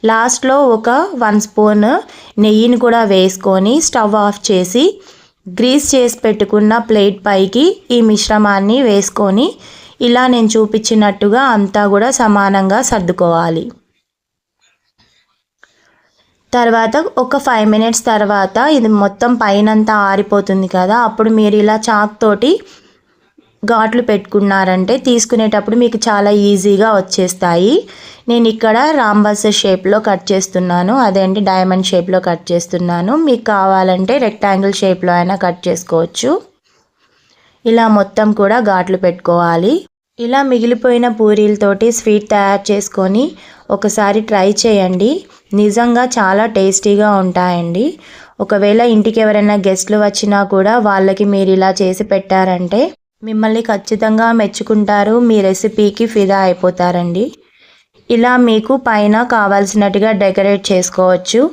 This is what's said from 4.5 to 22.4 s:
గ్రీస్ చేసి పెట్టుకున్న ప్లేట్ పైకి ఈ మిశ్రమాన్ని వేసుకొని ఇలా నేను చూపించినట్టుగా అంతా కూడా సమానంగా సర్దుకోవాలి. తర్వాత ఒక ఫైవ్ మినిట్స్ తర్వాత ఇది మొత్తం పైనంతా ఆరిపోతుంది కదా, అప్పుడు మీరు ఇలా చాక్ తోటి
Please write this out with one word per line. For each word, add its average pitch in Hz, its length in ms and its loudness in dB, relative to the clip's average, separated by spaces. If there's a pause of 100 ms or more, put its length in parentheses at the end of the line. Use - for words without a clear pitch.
గ్రీస్ 254 480 0
చేసి 240 300 2
పెట్టుకున్న 214 540 0 (100)
ప్లేట్ 202 380 2
పైకి 196 380 0 (320)
ఈ - 20 4 (120)
మిశ్రమాన్ని 208 680 0 (100)
వేసుకొని 202 580 0 (600)
ఇలా 247 160 2 (120)
నేను 226 200 2
చూపించినట్టుగా 214 880 0 (140)
అంతా 202 260 0 (100)
కూడా 202 160 2 (120)
సమానంగా 202 600 0 (120)
సర్దుకోవాలి. 170 720 -2 (3000)
తర్వాత 226 440 2 (280)
ఒక 277 240 -4
ఫైవ్ 220 260 0
మినిట్స్ 226 360 0
తర్వాత 208 460 0 (220)
ఇది 220 140 0 (120)
మొత్తం 202 260 -2 (140)
పైనంతా 214 520 2 (140)
ఆరిపోతుంది 196 680 -2
కదా, 190 200 0 (120)
అప్పుడు 220 300 -2
మీరు 208 220 2
ఇలా 214 160 2 (120)
చాక్ 214 340 -2
తోటి 214 280 2 (1120)